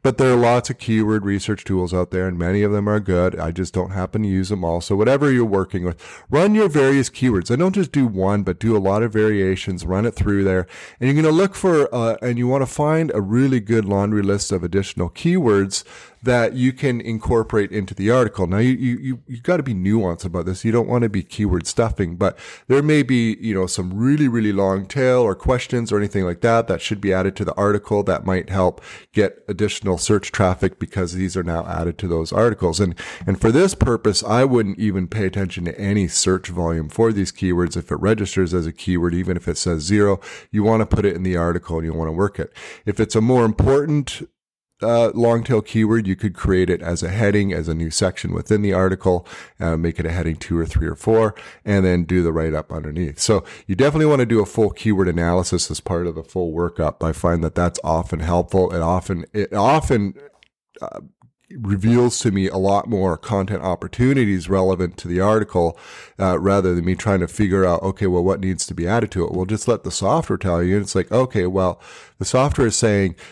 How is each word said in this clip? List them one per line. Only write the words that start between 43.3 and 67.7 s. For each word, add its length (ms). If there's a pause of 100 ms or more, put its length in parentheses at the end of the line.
important, 840 (520)
uh, 340
long 280
tail 180
keyword, 460
you 80
could 200
create 360
it 120
as 200
a 60
heading, 440
as 160
a 60
new 160
section 420
within 300
the 100
article, 540 (320)
uh, 180
make 220
it 80
a 60
heading 240
two 200
or 80
three 220
or 80
four, 400 (300)
and 200
then 200
do 180
the 100
write 220
up 180
underneath. 460
So 260 (220)
you 80
definitely 320
wanna 200
do 140
a 60
full 240
keyword 380
analysis 640
as 100
part 260
of 80
the 80
full 300
workup. 500
I 100
find 320
that 100
that's 280
often 380
helpful. 520
It 80
often, 520
it 200
often, 640 (640)
uh, 200 (520)
reveals 680
to 120
me 160
a 120
lot 280
more 300
content 460
opportunities 880
relevant 480
to 100
the 100
article, 600 (420)
uh, 180
rather 360
than 100
me 100
trying 260
to 60
figure 380
out, 180